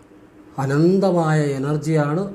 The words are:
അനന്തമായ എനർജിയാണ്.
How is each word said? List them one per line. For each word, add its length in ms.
അനന്തമായ 840
എനർജിയാണ്. 920